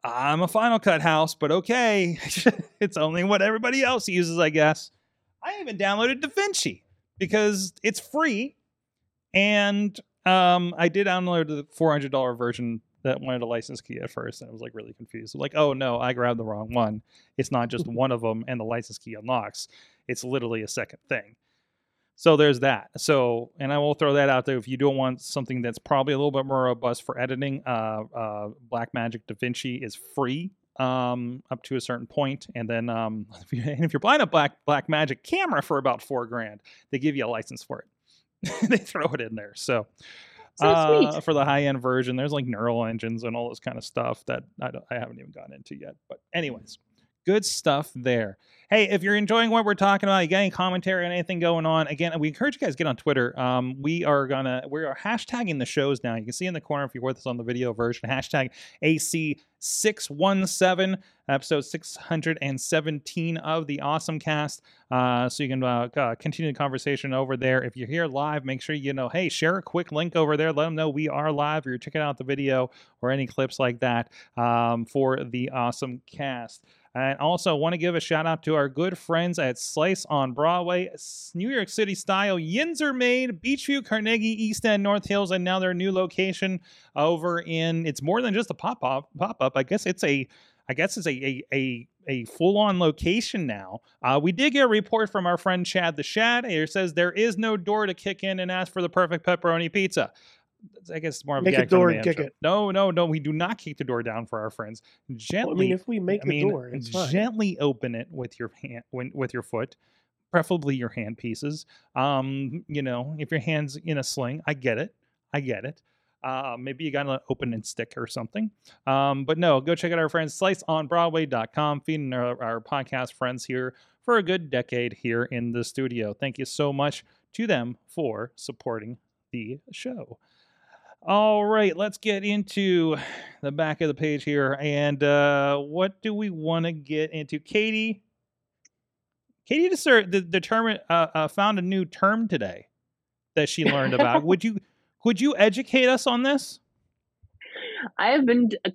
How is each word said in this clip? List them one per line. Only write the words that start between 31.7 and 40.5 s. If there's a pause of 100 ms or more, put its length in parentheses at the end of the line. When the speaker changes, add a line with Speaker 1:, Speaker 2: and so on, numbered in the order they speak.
Speaker 1:
a
certain
point. (100)
And
then,
um, (100)
<laughs>
if
you,
and
if
you're
buying
a
Black, (100)
Blackmagic
camera
for
about
four
grand, (300)
they
give
you
a
license
for
it. (720)
<laughs>
They
throw
it
in
there.
So, (680)